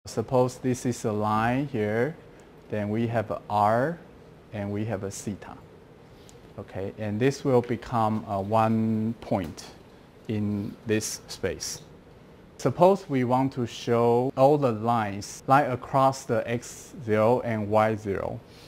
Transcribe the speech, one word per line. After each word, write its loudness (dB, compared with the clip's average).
suppose 0
this -2
is -2
a 0
line 0
here, 0
then -4
we 0
have -2
a -8
R 2
and -6
we -4
have -6
a -6
theta. -10
Okay, -8
and -4
this 2
will 4
become, 0
uh, -2
one 2
point -4
in -2
this -2
space. -6
Suppose 4
we 0
want 2
to -4
show 2
all 6
the 2
lines -2
lie 6
across 0
the 0
x -8
zero 4
and -4
y 4
zero. -4